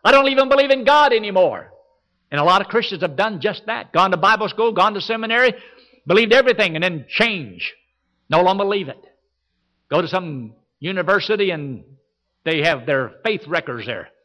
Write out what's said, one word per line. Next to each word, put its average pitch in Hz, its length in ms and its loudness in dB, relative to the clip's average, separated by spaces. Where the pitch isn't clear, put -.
I 220 80 4
don't 277 160 6
even 269 200 2
believe 277 220 2
in 269 140 2
God 285 280 6
anymore." 190 600 0
And 143 100 -2
a 147 40 2
lot 185 180 4
of 190 60 -8
Christians 214 340 -4
have 160 140 -6
done 202 240 -4
just 208 260 -6
that. 226 260 -10
Gone 185 200 2
to 180 40 0
Bible 202 320 2
school, 226 240 -2
gone 202 220 2
to 202 60 -6
seminary, 226 540 -2
believed 208 260 2
everything, 226 440 2
and 160 60 -4
then 165 260 -4
change. 160 680 -4
No 160 120 4
longer 190 220 2
believe 196 240 -4
it. - 160 -18
Go 156 100 2
to 170 80 -4
some 143 460 -8
university 190 720 -2
and 143 340 -10
they 160 180 -2
have 147 240 -2
their 135 240 -2
faith 208 240 -4
records 143 400 -6
there. 113 220 -10